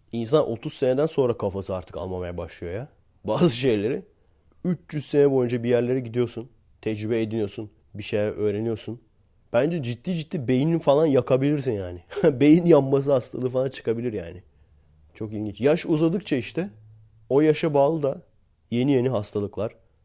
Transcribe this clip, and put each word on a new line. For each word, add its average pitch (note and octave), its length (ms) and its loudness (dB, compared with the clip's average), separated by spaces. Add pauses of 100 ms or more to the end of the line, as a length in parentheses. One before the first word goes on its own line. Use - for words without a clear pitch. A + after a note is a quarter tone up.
(120)
İnsan A#2 380 0
otuz A#2 220 -6
seneden C3 340 0
sonra B2+ 320 0
kafası F#2+ 380 -4
artık - 200 -10
almamaya F2+ 400 -8
başlıyor F2 380 -10
ya. B2 140 -8 (360)
Bazı A#2 320 2
şeyleri B2 460 0 (600)
üç E3+ 300 -6
yüz D3 120 -6
sene C#3+ 240 4
boyunca B2 320 0
bir A#2+ 60 -2
yerlere B2 320 2
gidiyorsun, A#2 480 -4 (340)
tecrübe A2 400 -2
ediniyorsun, G#2+ 480 -4 (240)
bir G2+ 80 -12
şeyler G#2 260 -2
öğreniyorsun. G#2+ 720 -4 (520)
Bence D3+ 300 0
ciddi A#2+ 320 -6
ciddi D3+ 340 -6
beynini D3 300 2
falan D#3 280 4
yakabilirsin C3+ 640 2
yani. F2+ 280 -6 (240)
<laughs> C#3 160 4
Beyin D#3+ 260 8
yanması C#3 460 4
hastalığı B2+ 380 -2
falan C3 200 -2
çıkabilir A#2 420 -4
yani. F2+ 300 -10 (760)
Çok G#2+ 160 -8
ilginç. G#2 280 -8
Yaş D3 260 2
uzadıkça E3 500 0
işte E3 340 -6 (580)
o C3+ 120 4
yaşa D#3 340 2
bağlı D3 280 2
da C#3 200 -4 (480)
yeni B2+ 220 2
yeni B2+ 160 4
hastalıklar G#2 680 -4 (280)